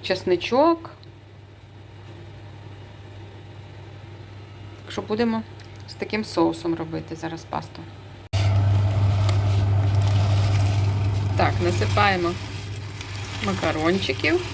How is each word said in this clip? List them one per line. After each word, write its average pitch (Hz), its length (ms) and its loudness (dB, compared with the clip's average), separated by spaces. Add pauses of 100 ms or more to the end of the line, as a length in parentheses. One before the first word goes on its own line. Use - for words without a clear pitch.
Чесничок. 233 880 2 (4000)
Так - 80 -12
що 202 100 -6
будемо 220 400 0 (460)
з - 60 -14
таким 208 300 -4
соусом 165 500 0
робити 160 420 -8
зараз 160 280 -8
пасту. - 380 -8 (3500)
Так, 151 160 4 (120)
насипаємо 190 680 4 (1120)
макарончиків. 190 1080 2